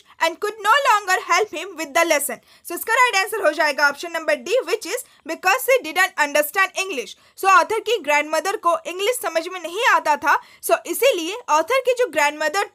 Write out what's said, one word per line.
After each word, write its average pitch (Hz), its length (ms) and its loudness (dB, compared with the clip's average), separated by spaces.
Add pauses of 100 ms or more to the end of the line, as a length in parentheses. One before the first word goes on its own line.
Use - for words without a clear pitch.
(200)
and 330 200 0
could 415 200 -4
no 415 120 2 (140)
longer 415 400 2
help 381 320 2
him 349 220 -10
with 311 140 -8
the 339 120 4
lesson। 285 340 0 (280)
So - 80 -10
इसका 440 180 -4
राइट 494 220 4
आंसर 403 300 -2
हो 302 140 4
जाएगा 294 300 2
ऑप्शन 311 220 -8
नंबर 320 360 -4
D, 392 80 0 (140)
which 370 240 -4
is - 100 -6 (280)
because 381 360 -2
she 523 160 4
didn't 349 420 0
understand 302 580 0
English। 277 300 -8 (280)
So 381 80 2
ऑथर 381 300 4 (100)
की 466 80 2 (100)
ग्रैंडमदर 311 580 0
को 339 100 2 (120)
इंग्लिश 403 340 -2
समझ 330 260 -4
में 359 120 -10
नहीं 349 300 -4
आता 330 340 2
था, 320 120 4 (340)
so 339 80 4 (100)
इसीलिए 359 500 0 (120)
ऑथर 320 360 2
की 494 140 4
जो 480 80 0 (100)
ग्रैंडमदर 302 560 0